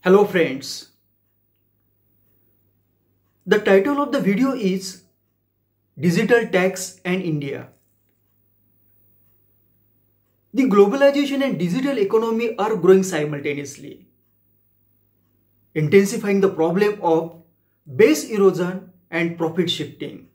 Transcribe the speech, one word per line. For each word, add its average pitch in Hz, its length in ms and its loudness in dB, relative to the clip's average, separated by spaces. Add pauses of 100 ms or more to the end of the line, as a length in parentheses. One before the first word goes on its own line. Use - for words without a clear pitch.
Hello 196 240 6
friends. 143 640 -4 (2500)
The 202 140 2
title 220 420 2
of 277 100 -2
the 277 80 0
video 240 340 0
is 190 500 -6 (960)
Digital 220 480 2
Tax 185 580 -2
and 185 160 -2
India. 143 460 -6 (2750)
The 254 100 0
globalization 269 800 4
and 240 140 -4
digital 254 400 -2
economy 226 600 -2
are 214 180 -2
growing 185 280 4
simultaneously, 147 1040 -8 (1700)
intensifying 196 680 2
the 190 80 2
problem 175 520 0
of 165 400 -2 (540)
base 269 340 2
erosion 190 640 0 (160)
and 170 280 -4
profit 165 320 -4
shifting. - 640 -10